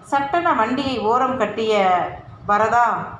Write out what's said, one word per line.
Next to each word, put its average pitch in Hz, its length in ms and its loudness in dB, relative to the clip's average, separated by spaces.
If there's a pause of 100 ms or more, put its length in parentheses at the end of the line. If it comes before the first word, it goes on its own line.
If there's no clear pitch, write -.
சட்டென 330 520 0
வண்டியை 254 480 -2
ஓரம் 254 380 0
கட்டிய 214 500 0 (600)
வரதா 220 360 4 (360)